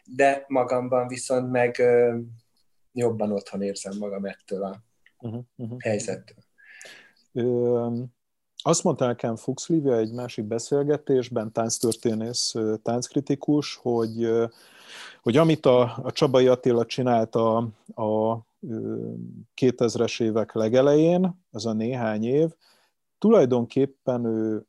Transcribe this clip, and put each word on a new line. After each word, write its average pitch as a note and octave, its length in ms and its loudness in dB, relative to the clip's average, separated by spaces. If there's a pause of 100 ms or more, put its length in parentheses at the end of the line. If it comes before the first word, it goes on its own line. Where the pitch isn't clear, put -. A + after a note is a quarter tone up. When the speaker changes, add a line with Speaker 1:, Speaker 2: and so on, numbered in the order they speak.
Speaker 1:
de C#3 420 2
magamban B2 600 0
viszont B2+ 440 -4
meg, B2 280 0
ö, A#2+ 380 4 (760)
jobban A2 380 -2
otthon G2+ 300 -6
érzem G2 360 -8
magam G2 280 -8
ettől G2 380 -10
a G2 180 -10 (380)
Speaker 2:
Mhm, A#2 180 -10 (180)
mhm. A#2+ 240 -10
Speaker 1:
helyzettől. G2+ 580 -6 (960)
Speaker 2:
Ö, A#2+ 540 0 (760)
azt D#3+ 200 2
mondta C#3 220 0
nekem A#2+ 300 -2
Fuchs - 320 -8
Lívia C#3 300 2
egy A2 140 0
másik A#2+ 340 -8
beszélgetésben, A#2+ 1080 -2
tánctörténész, A2+ 1040 -2
ö, A2 280 -2
tánckritikus, C#3 1000 -2
hogy, A#2 420 -2
ö, A#2 220 2 (760)
hogy A#2+ 160 2
amit D#3+ 280 4
a, B2 160 8 (220)
a B2+ 80 -6
Csabai C3 360 4
Attila B2 380 2
csinált A#2+ 500 0
a, A2+ 220 2 (380)
a, A2 420 0 (320)
ö, A2 400 -8 (440)
kétezres A#2+ 680 0
évek A2 340 0
legelején, D3+ 1000 2
az A2 140 -8
a A2+ 80 -2
néhány A2 520 -4
év, D3 240 2 (680)
tulajdonképpen C3 1040 2
ő A2 440 -2